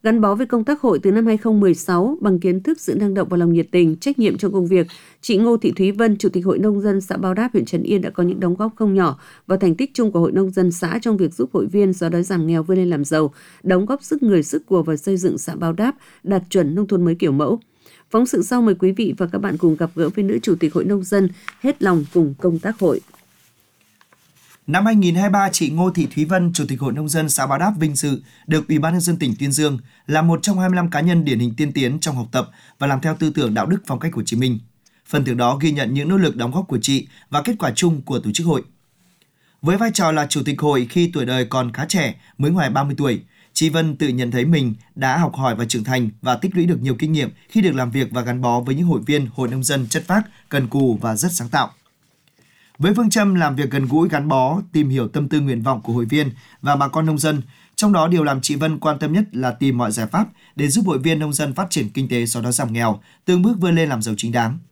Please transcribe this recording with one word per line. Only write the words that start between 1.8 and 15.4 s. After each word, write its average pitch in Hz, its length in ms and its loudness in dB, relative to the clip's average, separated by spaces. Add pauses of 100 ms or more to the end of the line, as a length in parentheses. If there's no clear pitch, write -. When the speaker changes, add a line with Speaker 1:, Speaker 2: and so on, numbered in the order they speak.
Speaker 1:
bằng 190 180 2
kiến 185 240 0
thức, 311 180 -2
sự - 140 -2
năng 202 180 0
động 190 160 0
và 180 80 0
lòng 170 160 4
nhiệt 165 180 2
tình, 170 280 4
trách 277 200 -2
nhiệm 208 180 2
trong 202 160 -2
công 185 140 0
việc, 175 200 4 (340)
chị 208 160 0
Ngô 233 200 4
Thị 196 180 0
Thúy 190 160 2
Vân, 214 260 2
Chủ 196 120 0
tịch 180 160 -2
Hội 190 140 2
Nông 202 220 2
dân 196 200 0
xã 190 160 -6
Bao 190 160 -2
Đáp, 226 200 0
huyện 208 120 0
Trấn - 180 -4
Yên 196 180 0
đã - 80 -6
có - 140 -2
những 180 160 -2
đóng 180 160 0
góp 220 200 -4
không 208 180 0
nhỏ 170 260 2 (280)
vào 190 100 0
thành 175 180 2
tích 269 180 -4
chung 226 180 0
của 170 80 0
Hội 170 120 2
Nông 190 200 0
dân 185 200 2
xã 175 300 -4
trong 220 160 0
việc 175 160 0
giúp 247 200 -4
hội - 120 0
viên 190 280 2
xóa 175 160 -2
đói 170 140 0
giảm 175 240 -2
nghèo, 160 160 2
vươn 185 140 0
lên 180 120 2
làm 147 160 0
giàu, 147 280 0 (300)
đóng 185 220 2
góp 269 180 -6
sức 294 200 -2
người, 190 200 4
sức - 220 -4
của 175 180 2
và 160 140 -2
xây 196 200 -2
dựng 180 200 -2
xã - 180 -10